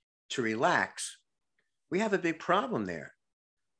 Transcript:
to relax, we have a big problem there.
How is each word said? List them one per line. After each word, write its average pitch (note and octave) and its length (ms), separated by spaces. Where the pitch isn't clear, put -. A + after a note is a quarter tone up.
to - 100
relax, A2+ 800
we E3 80
have G#3+ 140
a F3+ 60
big D#3+ 200
problem F#3+ 460
there. E2+ 280